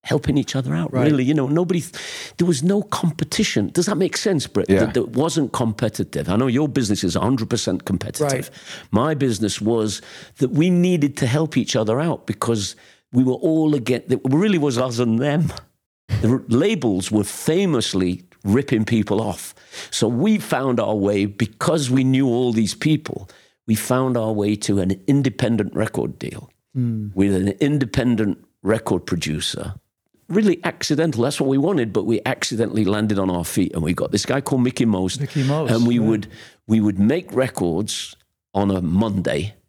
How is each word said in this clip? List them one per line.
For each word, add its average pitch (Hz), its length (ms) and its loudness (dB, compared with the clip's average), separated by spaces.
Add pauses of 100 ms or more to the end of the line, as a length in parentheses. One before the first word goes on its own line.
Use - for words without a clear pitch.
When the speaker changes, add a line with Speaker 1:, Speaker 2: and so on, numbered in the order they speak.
Speaker 1:
helping 143 340 0
each - 180 -2
other 135 180 -2
out, 165 180 -2
Speaker 2:
Right. 127 180 2
Speaker 1:
really. 131 140 2
You 143 100 2
know, 135 140 2
nobody, 170 340 0
th-, - 560 -12
there 175 80 2
was 143 160 2
no 196 200 2
competition. - 920 -2
Does 175 120 0
that 196 100 -2
make 180 200 0
sense, 185 300 0
Britt? - 240 -2
Speaker 3:
Yeah. 98 160 4
Speaker 1:
That, - 80 -6
that 123 160 0
wasn't 147 420 0
competitive. 104 800 -2
I 98 60 2
know 127 100 2
your 139 220 2
business 107 360 0
is 82 100 0
a - 60 0
hundred 113 300 0
percent 98 340 -2
competitive. - 460 -2 (180)
Speaker 2:
Right. - 20 -18 (400)
Speaker 1:
My 143 240 2
business 110 460 0
was 107 400 0 (380)
that 131 120 2
we 165 200 2
needed 175 480 2
to 143 80 0
help 151 320 0
each - 180 -2
other 113 240 0
out 165 260 -4
because 110 480 -4 (380)
we 127 120 4
were 127 100 2
all 156 400 2
against, 120 360 -2
it 123 140 2
really 175 340 4
was 139 200 0
us 123 200 -2
and 113 200 2
them. 147 340 0 (680)
The 110 80 2
r-, 127 180 0
labels 123 600 0
were 107 140 2
famously 113 1000 0 (220)
ripping 110 420 2
people 107 340 0
off. - 340 -6 (360)
So - 180 0
we 180 300 2
found 131 420 0
our 107 140 0
way, 101 320 2
because 127 640 -2
we 131 140 2
knew 131 240 2
all 120 260 2
these 110 200 0
people, 151 540 -2 (380)
we 110 80 2
found 127 420 0
our 110 160 0
way 104 240 0
to 101 220 0
an 95 280 0
independent 117 680 0
record - 440 -4
deal - 300 -12 (280)
Speaker 2:
Mm. 110 380 -4
Speaker 1:
with 98 200 4
an 95 140 2 (120)
independent 123 800 2 (240)
record 98 420 0
producer. - 680 -4 (540)
Really 196 360 2
accidental. 156 580 0
That's 143 180 -2
what 135 80 2
we 135 80 2
wanted, 139 380 0
but 104 100 0
we 113 220 0
accidentally 113 580 -2
landed 104 340 2
on 95 120 0
our 87 140 -2
feet, 90 280 0
and 82 100 -4
we 82 120 0
got - 180 -2
this - 140 0
guy 131 160 -2
called 127 200 0
Mickey 127 220 0
Most. 98 380 0
Speaker 2:
Mickey 139 200 -4
Most, 139 300 0
Speaker 1:
And 117 140 4
we 120 80 2
Speaker 2:
yeah. 117 120 2
Speaker 1:
would, 110 200 0 (400)
we 110 160 4
would 101 160 0
make 135 340 2
records 104 840 -2 (380)
on 101 180 2
a 92 120 0
Monday 90 720 0 (140)